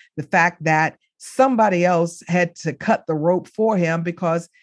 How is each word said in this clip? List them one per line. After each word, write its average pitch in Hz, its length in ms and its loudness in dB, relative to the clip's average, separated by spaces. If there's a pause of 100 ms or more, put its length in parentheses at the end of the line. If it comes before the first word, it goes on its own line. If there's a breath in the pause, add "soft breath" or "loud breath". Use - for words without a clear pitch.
(160 soft breath)
the 156 80 -6
fact 170 400 0
that 156 340 0 (200)
somebody 220 680 2
else 170 440 0
had 175 280 0
to 160 160 -6
cut - 340 -2
the 160 80 -4
rope 170 340 0
for 220 280 -2
him 165 260 -2
because 170 460 -4 (140 soft breath)